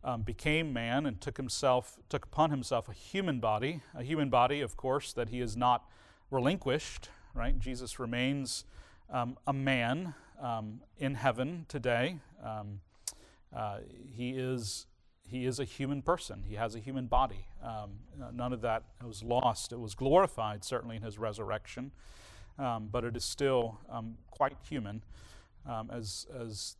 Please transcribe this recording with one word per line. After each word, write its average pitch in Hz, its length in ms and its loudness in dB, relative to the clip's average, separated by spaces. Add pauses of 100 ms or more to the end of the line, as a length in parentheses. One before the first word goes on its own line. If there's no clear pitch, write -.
um, 120 200 -2
became 151 500 0
man 120 320 2
and 117 160 -2
took - 160 -6
himself, 127 600 2 (120)
took 135 160 -2
upon 156 240 4
himself 127 400 0
a 101 40 -10
human 180 460 -2
body, 117 420 0 (140)
a 123 80 -6
human 147 260 0
body, 127 320 6
of 117 160 -2
course, 135 360 0
that 117 160 0
he 123 100 -4
is 110 160 -2
not 123 340 4 (400)
relinquished, 139 800 0 (240)
right? 120 240 4
Jesus 127 400 -2
remains, 127 680 0 (440)
um, 123 280 -2 (100)
a 143 60 4
man, 135 640 2 (260)
um, 113 400 -4 (160)
in 165 180 0
heaven 131 540 2
today. 127 500 2 (240)
Um, 104 380 -8 (760)
uh, 107 240 -4 (340)
he 123 180 -4
is, 127 540 -4 (380)
he 123 220 -4
is 127 140 0
a 139 60 0
human 139 360 -2
person. 131 460 0
He 104 80 -4
has 110 200 -2
a 117 40 -8
human 127 280 -6
body. 120 400 4 (140)
Um, 107 380 -8 (220)
uh, 120 100 -10
none 123 220 -2
of 113 80 -4
that 113 220 2 (200)
was 110 200 -10
lost. 120 500 2
It 120 60 -8
was 110 160 -6
glorified, 131 680 4
certainly, 117 320 -4
in 107 60 -6
his 107 160 -8
resurrection, 107 720 -4 (680)
um, 117 320 -2
but 117 140 0
it 120 140 -2
is 120 80 -4
still, 120 540 2 (100)
um, 113 280 -8 (120)
quite 143 260 2 (140)
human, 110 340 -4 (640)
um, 113 260 -6
as, 110 420 -8
as 113 460 -8